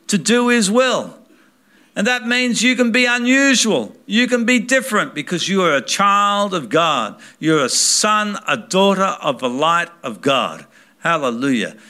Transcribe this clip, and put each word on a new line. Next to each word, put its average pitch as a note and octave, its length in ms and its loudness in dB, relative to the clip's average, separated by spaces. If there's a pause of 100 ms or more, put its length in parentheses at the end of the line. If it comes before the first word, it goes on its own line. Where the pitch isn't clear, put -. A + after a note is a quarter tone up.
to G#3 100 0
do A#3+ 320 2
his A#3 220 2
will. G#3+ 480 0 (760)
And G3+ 100 -2
that B3 180 -2
means A#3+ 380 0
you B3 140 2
can A#3+ 160 2
be B3 140 2
unusual. A#3+ 880 2 (100)
You A#3 220 0
can A#3+ 160 0
be B3 160 2
different B3 540 0
because D3+ 340 -6
you F#3+ 140 0
are E3 120 2
a C3+ 60 2
child G3+ 760 0
of C#3+ 140 -6
God. C#3 480 0 (240)
You're D3+ 240 2
a A#2+ 40 -2
son, G#3 760 0
a D3 100 -2
daughter F#3+ 640 0
of C#3 200 -4
the B2+ 100 -4
light E3 400 0 (140)
of G#2+ 160 -10
God. G#2 460 -2 (340)
Hallelujah. B2+ 720 -2 (160)